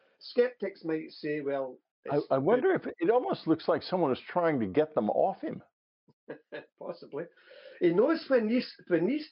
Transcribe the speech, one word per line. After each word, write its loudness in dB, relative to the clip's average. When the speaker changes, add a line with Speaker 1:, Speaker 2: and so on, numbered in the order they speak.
Speaker 1:
Skeptics -4
might -4
say, -6
Well, -6
Speaker 2:
I, 0
Speaker 1:
it's 0
Speaker 2:
I 4
wonder 2
if -2
it 2
almost 0
looks 2
like 0
someone 0
is 0
trying 2
to 0
get 0
them 2
off 0
him. -10
Speaker 1:
<laughs> -16
Possibly. -12
He 4
knows 2
when 4
these, 0
when 2
these -2